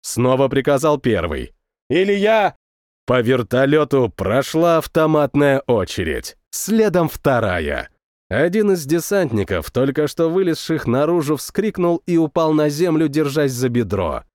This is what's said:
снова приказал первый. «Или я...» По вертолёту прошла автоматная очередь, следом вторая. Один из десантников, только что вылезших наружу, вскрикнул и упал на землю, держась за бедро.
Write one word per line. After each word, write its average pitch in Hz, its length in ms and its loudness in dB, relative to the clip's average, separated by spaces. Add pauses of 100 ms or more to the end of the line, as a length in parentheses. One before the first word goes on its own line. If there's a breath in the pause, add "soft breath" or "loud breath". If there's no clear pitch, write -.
снова 127 460 0
приказал 139 500 2
первый. 85 560 -2 (360)
«Или 196 240 2
я...» 202 420 0 (500)
По 127 160 2
вертолёту 131 920 2
прошла 156 680 0
автоматная 147 880 2
очередь, 90 720 -2 (120)
следом 190 580 0
вторая. 90 800 -2 (400)
Один 180 420 0
из 170 140 -2
десантников, 131 840 -2
только 135 360 -2
что 165 220 -2
вылезших 165 580 -2
наружу, 147 500 0
вскрикнул 180 680 -2
и 170 120 0
упал 160 340 0
на 151 160 2
землю, 156 400 0
держась 143 460 0
за 123 160 -2
бедро. 95 540 -2 (120)